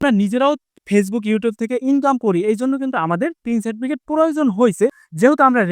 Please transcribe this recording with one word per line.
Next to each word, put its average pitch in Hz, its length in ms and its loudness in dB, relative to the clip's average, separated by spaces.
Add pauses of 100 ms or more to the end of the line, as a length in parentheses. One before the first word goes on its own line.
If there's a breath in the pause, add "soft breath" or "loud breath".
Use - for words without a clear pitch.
আপনারা 262 220 2
নিজেরাও 254 320 0 (360)
Facebook, 208 420 0
YouTube 220 300 -2
থেকে 233 140 -4 (140)
ইনকাম 277 340 2
করি, 185 160 2 (100)
এই 226 100 0
জন্য 262 120 0 (100)
কিন্তু 262 140 -4 (100)
আমাদের 175 220 0 (160)
টিন 233 200 -2
সার্টিফিকেট 240 340 -6 (120)
প্রয়োজন 311 360 0 (120)
হয়েছে। 220 280 2 (340 soft breath)
যেহেতু 285 280 4
আমরা 247 240 2